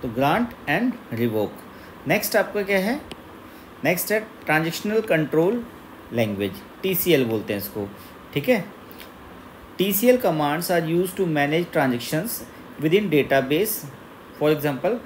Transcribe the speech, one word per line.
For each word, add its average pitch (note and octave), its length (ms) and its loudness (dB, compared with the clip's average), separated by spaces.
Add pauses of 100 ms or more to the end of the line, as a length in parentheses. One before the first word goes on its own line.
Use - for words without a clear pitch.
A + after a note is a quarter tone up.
तो B2+ 80 -4
grant D#3 380 2 (180)
and F3+ 500 -2
revoke। - 880 -4
नेक्स्ट G#3 280 0
आपका G3 280 2
क्या F#3+ 160 2
है? A#3+ 200 0 (840)
नेक्स्ट F3+ 260 0
है G#3+ 80 2 (260)
ट्रांजैक्शनल E3 560 2
कंट्रोल E3+ 640 2 (500)
लैंग्वेज, G2+ 380 0 (300)
टीसीएल E3+ 440 4
बोलते A2 280 -2
हैं G2+ 60 -2
इसको, G2 280 -6 (460)
ठीक D3 160 0
है। A3 140 4 (1120)
टीसीएल G#3 480 6
commands D#3 460 2
are E3+ 180 4
used F3+ 300 0
to F#3 80 2 (100)
manage D#3 280 4 (120)
transactions C3 580 0 (480)
within F#3 300 4
database, C3+ 600 2 (680)
for D3+ 140 4
example D3 500 0